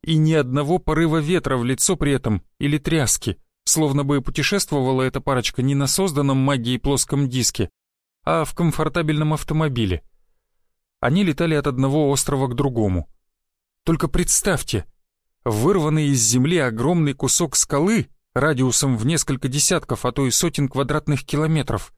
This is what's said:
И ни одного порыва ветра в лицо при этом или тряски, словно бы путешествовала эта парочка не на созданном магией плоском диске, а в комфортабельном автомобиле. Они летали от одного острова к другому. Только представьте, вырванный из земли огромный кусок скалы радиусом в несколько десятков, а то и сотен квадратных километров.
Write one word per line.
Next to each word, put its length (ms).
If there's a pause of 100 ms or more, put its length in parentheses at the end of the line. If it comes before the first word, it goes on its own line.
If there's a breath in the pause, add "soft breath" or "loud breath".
И 140
ни 160
одного 460
порыва 400
ветра 380
в 80
лицо 320
при 160
этом 300 (160)
или 200
тряски, 600 (260)
словно 400
бы 180
путешествовала 800
эта 180
парочка 420
не 120
на 120
созданном 520
магией 400
плоском 500
диске, 420 (540)
а 200
в 100
комфортабельном 800
автомобиле. 680 (1000)
Они 220
летали 320
от 120
одного 440
острова 360
к 80
другому. 540 (760)
Только 240
представьте, 760 (600)
вырванный 640
из 120
земли 380
огромный 560
кусок 420
скалы 520 (260)
радиусом 600
в 100
несколько 420
десятков, 560
а 80
то 140
и 40
сотен 380
квадратных 560
километров. 720